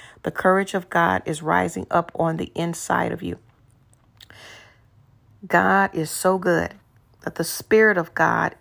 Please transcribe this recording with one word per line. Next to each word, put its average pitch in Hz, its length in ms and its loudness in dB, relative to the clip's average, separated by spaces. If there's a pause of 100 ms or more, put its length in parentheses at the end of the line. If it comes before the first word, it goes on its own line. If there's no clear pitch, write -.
(220)
The - 80 -6
courage 190 460 0
of 185 160 -8
God 170 340 2
is 156 160 -6
rising 175 480 -2
up 170 240 0
on 165 240 -2
the - 160 -8
inside 170 580 -4
of 175 120 -8
you. 175 160 -8 (2000)
God 190 440 4
is 156 200 -4
so 190 260 0
good 175 380 0 (460)
that - 140 -10
the 165 80 -4
Spirit 220 540 2
of 165 160 -4
God 165 480 0